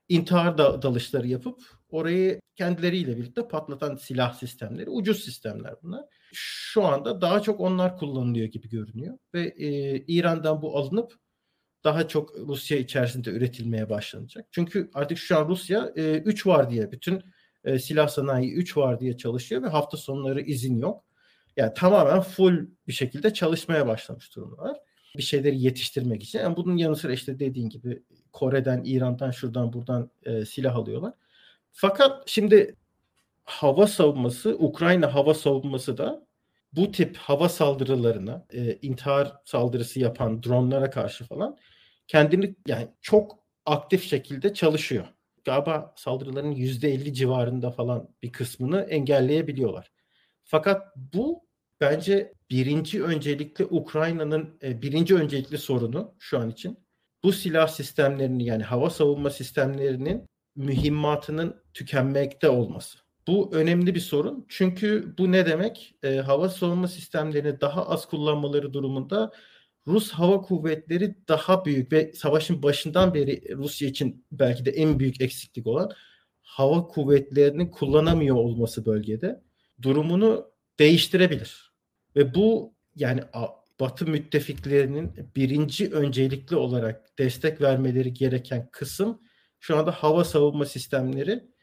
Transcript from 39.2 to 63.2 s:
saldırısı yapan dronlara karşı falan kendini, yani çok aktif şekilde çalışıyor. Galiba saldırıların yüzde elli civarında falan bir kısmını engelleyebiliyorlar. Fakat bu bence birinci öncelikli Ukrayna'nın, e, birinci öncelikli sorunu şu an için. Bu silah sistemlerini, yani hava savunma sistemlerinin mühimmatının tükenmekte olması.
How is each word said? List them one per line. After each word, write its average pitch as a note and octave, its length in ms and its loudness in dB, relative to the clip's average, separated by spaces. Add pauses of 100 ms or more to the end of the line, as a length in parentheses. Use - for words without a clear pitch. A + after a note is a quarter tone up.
saldırısı B2 560 -2
yapan A#2 440 -2
dronlara B2+ 460 2
karşı A#2+ 360 -6
falan G#3 320 -6 (500)
kendini, D#3+ 480 4 (120)
yani A#2+ 200 -4 (140)
çok - 380 2 (260)
aktif D3+ 380 0
şekilde C#3+ 500 -2
çalışıyor. D3+ 520 0 (400)
Galiba D3 520 -2
saldırıların C3+ 540 -6
yüzde C3 420 -2
elli C#3 200 -6
civarında B2 580 0
falan A#2+ 380 -4 (140)
bir A#2+ 80 -8
kısmını C3 500 -4
engelleyebiliyorlar. C3+ 1120 0 (520)
Fakat G3 520 0 (180)
bu D4 320 -2 (360)
bence E3+ 520 0 (160)
birinci D3 540 -2
öncelikli D3 640 -4
Ukrayna'nın, D#3 1000 -2
e, B2 180 -6
birinci E3 340 2
öncelikli C#3+ 420 0
sorunu B2+ 640 -4
şu C3+ 200 -4
an A2+ 100 -4
için. F3+ 280 -10 (460)
Bu F#3+ 80 4
silah D#3+ 360 2
sistemlerini, C3+ 800 0
yani A2 180 -2
hava B2+ 260 0
savunma C#3+ 400 0
sistemlerinin C#3 960 -2 (300)
mühimmatının D3 1000 0 (180)
tükenmekte C#3 760 0
olması. - 480 0 (300)